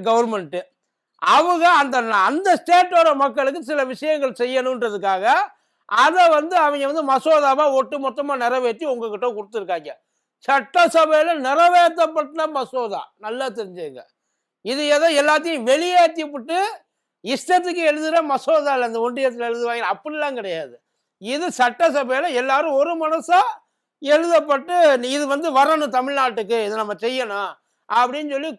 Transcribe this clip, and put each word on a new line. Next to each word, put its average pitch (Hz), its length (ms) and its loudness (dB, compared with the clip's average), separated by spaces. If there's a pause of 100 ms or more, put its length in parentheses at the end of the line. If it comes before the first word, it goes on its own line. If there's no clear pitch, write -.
கவர்மெண்ட்டு, 214 540 -2 (540)
அவங்க 330 540 2
அந்த, 285 300 2
அந்த 226 560 0
ஸ்டேட்டோட 349 600 4
மக்களுக்கு 269 480 -2
சில 285 200 -2
விஷயங்கள் 277 560 -4
செய்யணுன்றதுக்காக 240 960 0 (540)
அதை 302 400 4
வந்து 320 260 2
அவங்க 294 300 2
வந்து 302 260 -2
மசோதாவா 285 600 2
ஒட்டு 269 380 -2
மொத்தமா 285 260 -4
நிறைவேற்றி 247 500 -2
உங்ககிட்ட 226 420 -4
கொடுத்துருக்காங்க. 196 640 -6 (540)
சட்டசபையில 311 880 2 (120)
நிறைவேற்றப்பட்ட 320 1040 2
மசோதா, 240 640 -6
நல்லா 233 300 -8
தெரிஞ்சுங்க. 180 540 -12 (640)
இது 277 220 -4
ஏதோ 294 200 2 (140)
எல்லாத்தையும் 302 420 0
வெளியேற்றி 330 600 2
விட்டு 285 340 -6 (680)
இஷ்டத்துக்கு 349 540 0 (100)
எழுதுற 311 320 0
மசோதா 285 500 0
இல்ல, 247 120 0
இந்த 226 140 -6
ஒன்றியத்துல 240 500 -2
எழுதுவாங்க 233 420 -4
அப்படிலாம் 294 420 -6
கிடையாது. 165 420 -8 (420)
இது 277 300 -6 (100)
சட்டசபையில 269 760 0
எல்லாரும் 269 400 0
ஒரு 302 240 0
மனசா 320 440 0 (600)
எழுதப்பட்டு, 302 960 2
"நீ 247 120 -4
இது 285 180 -2
வந்து 285 240 -2
வரணும் 277 460 2
தமிழ்நாட்டுக்கு, 254 680 0
இதை 208 100 -4
நம்ம 208 180 -4
செய்யணும்" 208 580 -4 (380)
அப்படின்னு 254 420 0
சொல்லி 285 280 -4